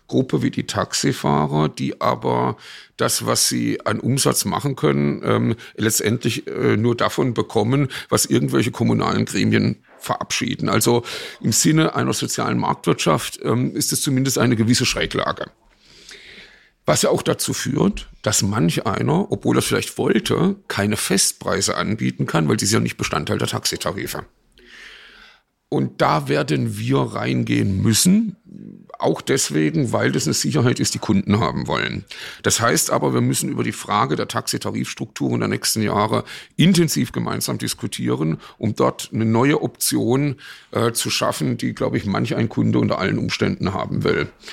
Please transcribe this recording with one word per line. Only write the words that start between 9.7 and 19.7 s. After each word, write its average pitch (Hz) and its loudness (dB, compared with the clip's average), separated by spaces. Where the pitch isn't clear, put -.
verabschieden. - -4
Also 117 2
im 117 0
Sinne 160 4
einer 127 0
sozialen 120 -2
Marktwirtschaft, - 0
ähm, 123 0
ist - -2
es - -2
zumindest 131 0
eine 123 4
gewisse 117 2
Schräglage. - -2
Was 147 2
ja - 2
auch 160 2
dazu - -2
führt, - 0
dass - 2
manch 113 0
einer, 143 0
obwohl - 2
er 123 2
vielleicht - -2